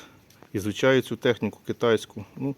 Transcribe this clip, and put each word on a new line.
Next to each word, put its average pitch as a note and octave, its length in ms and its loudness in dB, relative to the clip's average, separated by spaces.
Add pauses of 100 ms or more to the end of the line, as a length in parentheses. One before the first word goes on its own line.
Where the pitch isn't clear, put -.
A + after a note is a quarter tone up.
(540)
Ізучаю A2+ 480 2
цю A#2 140 -6
техніку A2+ 520 -2
китайську. A2 580 0 (100)
Ну, C3 220 -6